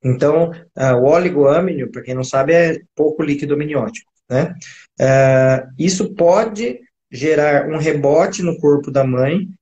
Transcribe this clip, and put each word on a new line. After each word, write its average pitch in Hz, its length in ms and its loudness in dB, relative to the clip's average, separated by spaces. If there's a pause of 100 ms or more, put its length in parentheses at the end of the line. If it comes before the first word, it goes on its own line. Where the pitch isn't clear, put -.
Então, 147 480 0 (240)
ah, 131 220 0
o 123 80 2
oligoâmnio, 147 840 0
pra 123 120 -14
quem 127 120 -8
não 127 100 -4
sabe, 135 300 0
é 165 260 2 (140)
pouco 151 280 -2
líquido 143 320 -2
amniótico, 147 560 -6 (180)
né? 139 260 -2 (440)
Ah, 131 680 4 (100)
isso 185 360 -2
pode 214 680 0 (300)
gerar 147 580 0
um 156 80 -6
rebote 151 680 0
no 165 160 -4
corpo 143 320 2
da 135 140 0
mãe 135 440 -2 (140)